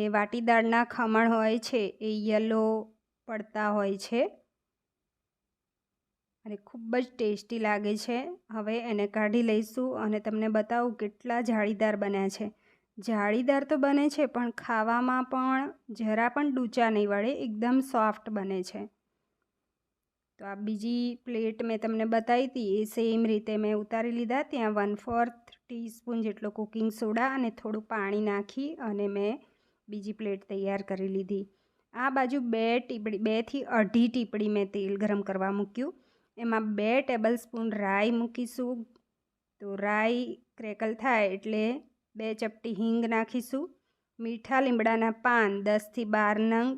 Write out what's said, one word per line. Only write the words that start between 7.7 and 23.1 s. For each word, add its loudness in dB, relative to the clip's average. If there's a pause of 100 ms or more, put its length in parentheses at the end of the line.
છે. -4 (320)
હવે -4 (140)
એને 2
કાઢી 2
લઈશું 0
અને 0
તમને -2
બતાવું 0
કેટલા -4
જાળીદાર 2
બન્યા 0
છે. -6 (500)
જાળીદાર 2
તો 4
બને 4
છે 2
પણ -2
ખાવામાં 0
પણ 0 (260)
જરા 2
પણ 2
ડૂચા 2
નહીં 2
વળે, 0 (140)
એકદમ 2 (100)
સોફ્ટ 0
બને -2
છે. -10 (1600)
તો -16
આ -10
બીજી -4 (200)
પ્લેટ -4
મેં -2
તમને 0
બતાવી 2
હતી -4
એ 0
સેમ 0